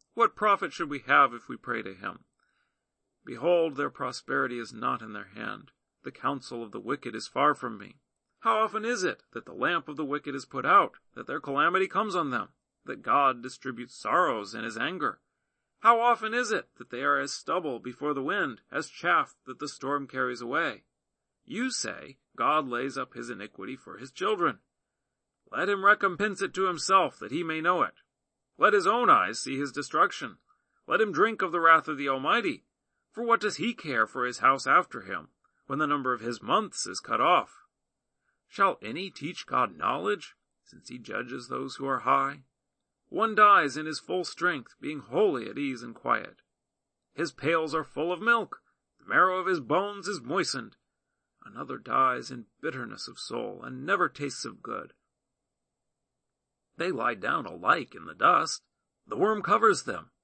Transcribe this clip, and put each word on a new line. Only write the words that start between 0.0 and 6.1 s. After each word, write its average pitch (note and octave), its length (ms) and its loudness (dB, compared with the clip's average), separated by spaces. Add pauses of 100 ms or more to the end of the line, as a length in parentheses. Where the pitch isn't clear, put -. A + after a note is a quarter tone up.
What A3+ 220 2
profit G3 360 2
should D#3+ 160 -4
we C#3 120 -6
have C3+ 340 6
if A#2 140 -14
we B2 80 -10
pray A#2 260 -6
to F#2+ 120 -10
him?" F#2+ 300 -12 (1000)
Behold, D#3 520 0
their C#3+ 140 -2
prosperity C3 680 -4
is G#2+ 140 -10
not A#2+ 300 -4
in A2 100 -14
their G2+ 220 -12
hand. G#2+ 380 -12 (300)
The C3+ 100 -12